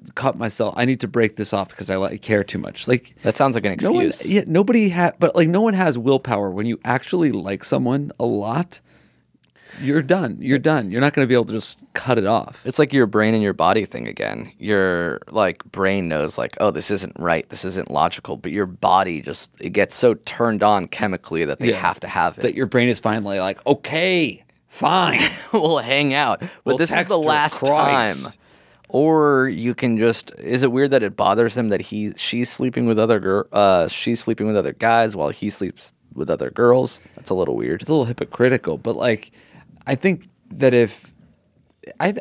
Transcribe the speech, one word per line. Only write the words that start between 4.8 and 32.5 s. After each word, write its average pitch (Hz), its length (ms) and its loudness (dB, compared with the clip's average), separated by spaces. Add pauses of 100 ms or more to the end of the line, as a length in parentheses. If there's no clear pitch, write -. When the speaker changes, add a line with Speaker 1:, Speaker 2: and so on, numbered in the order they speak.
Speaker 1:
ha-, 175 320 2
but, - 160 2
like, 170 120 6
no 175 120 2
one 226 140 2
has 175 220 2
willpower. 120 540 0
When 101 160 -4
you 117 180 -4
actually 135 460 0
like 98 320 -4
someone 135 560 -2
a 120 60 -2
lot, 117 560 -4 (1000)
you're 143 220 2
done. 139 380 0
You're 139 180 2
done. 135 320 0
You're 113 120 -2
not 143 100 2
gonna 135 160 2
be 120 60 2
able 120 100 4
to - 80 -8
just - 260 -8 (160)
cut 131 240 0
it 95 80 0
off. 107 380 -2
Speaker 2:
It's 127 160 0
like 143 120 2
your 131 140 4
brain 107 280 2
and 110 80 2
your 101 100 2
body 92 320 2
thing 58 240 -8
again. 53 500 -8
Your, 90 640 0 (100)
like, 95 400 0
brain 95 380 0
knows, 78 280 -2
like, 60 220 -6
"Oh, 101 140 2
this - 180 -6
isn't 95 300 -4
right. 82 300 -2
This - 140 -10
isn't 92 240 -6
logical." 76 480 -2
But - 140 -10
your 98 160 -2
body 90 540 0
just, - 400 -12
it - 140 -8
gets 98 200 0
so 120 200 2
turned 110 500 -2
on 101 240 2
chemically 87 560 -4
that 71 160 -4
they 123 100 -2
Speaker 1:
Yeah. 104 60 -2
Speaker 2:
have 90 240 -2
to 87 80 -12
have 85 300 -2
it. - 20 -18
Speaker 1:
That 120 160 -2
your 127 100 -2
brain 120 220 2
is 117 100 0
finally 104 400 -2
like, 95 260 -4
"Okay, 160 800 -2 (240)
fine." 156 540 0
Speaker 2:
<laughs> - 100 0 (220)
We'll 160 260 2
hang 135 340 0
out. 135 280 0
But - 100 -12 (140)
Speaker 1:
We'll 127 140 0
Speaker 2:
this 160 120 0
is - 60 -2
Speaker 1:
text 180 120 0
Speaker 2:
the 190 100 2
Speaker 1:
her, 156 80 -2
Speaker 2:
last 151 340 0
Speaker 1:
Christ. 135 640 2
Speaker 2:
time. - 80 -12 (580)
Or 147 580 4
you 117 260 -4
can 117 220 0
just, 113 420 0
is 123 240 -2
it 131 100 4
weird 135 180 2
that 131 120 4
it 101 140 -4
bothers 107 400 2
him 117 140 0
that 95 100 0
he, 104 360 -6
she's - 340 -4